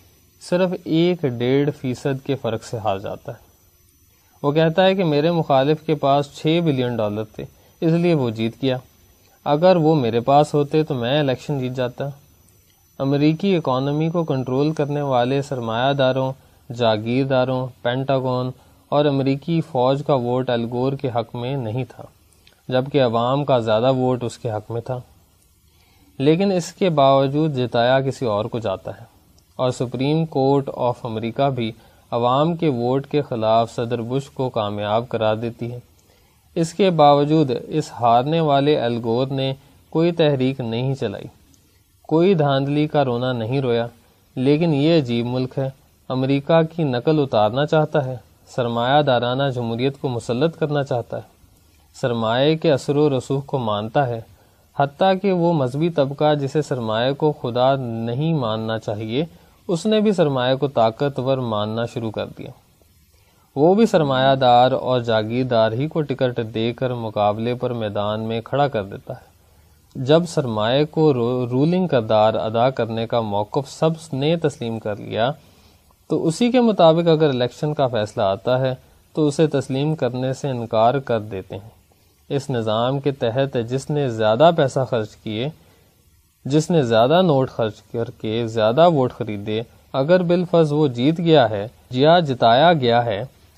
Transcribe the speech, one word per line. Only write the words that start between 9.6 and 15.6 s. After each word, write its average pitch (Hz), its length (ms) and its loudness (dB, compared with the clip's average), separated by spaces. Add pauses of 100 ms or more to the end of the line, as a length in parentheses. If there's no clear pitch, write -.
وہ 160 200 4
میرے 120 240 2
پاس 139 340 4
ہوتے 147 300 2
تو 151 100 -6
میں 127 260 0
الیکشن 139 400 -2
جیت 127 120 -4
جاتا۔ 127 380 -6 (880)
امریکی 151 560 2
اکانومی 147 540 0
کو 170 140 -2
کنٹرول 135 480 0
کرنے 147 300 -2
والے 135 400 0
سرمایہ 127 520 -2